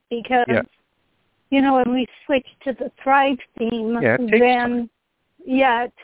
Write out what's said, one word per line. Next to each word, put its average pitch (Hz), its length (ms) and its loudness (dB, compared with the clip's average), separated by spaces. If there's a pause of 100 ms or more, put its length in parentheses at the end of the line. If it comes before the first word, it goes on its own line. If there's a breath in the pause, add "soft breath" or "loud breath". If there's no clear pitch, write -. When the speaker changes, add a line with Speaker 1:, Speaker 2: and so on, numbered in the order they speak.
Speaker 1:
because, 240 400 -2
Speaker 2:
Yeah. 233 140 0 (880)
Speaker 1:
you 269 100 2
know, 269 140 2
when 247 180 2
we 254 140 -2 (180)
switched - 380 -4
to 269 100 -6
the 240 180 -8 (120)
Thrive 269 360 2 (200)
theme, 226 420 -4
Speaker 2:
Yeah, 117 140 2
it 247 140 -2
takes 220 120 4
Speaker 1:
then, 240 300 2
Speaker 2:
time. 240 200 -4 (540)
Speaker 1:
yeah, 262 400 0
it - 80 -12 (120)